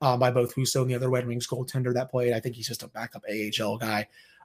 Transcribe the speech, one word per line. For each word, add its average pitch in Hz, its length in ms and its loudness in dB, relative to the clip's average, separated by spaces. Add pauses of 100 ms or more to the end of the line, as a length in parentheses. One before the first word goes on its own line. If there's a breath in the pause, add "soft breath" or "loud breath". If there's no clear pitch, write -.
uh, 127 140 6
by 123 140 6
both 120 240 2
Husso 131 280 2
and 127 80 2
the 127 40 2
other 127 140 0
Red 123 180 2
Wings 120 200 -4
goaltender 127 480 -2
that 127 160 -2
played. 120 240 2
I 110 60 0
think 117 140 -6
he's 113 140 -8
just 117 140 -8
a - 60 -14
backup - 400 -12
A 104 40 -4
H 107 280 -2
L 107 180 -2
guy. 107 300 -2 (360 soft breath)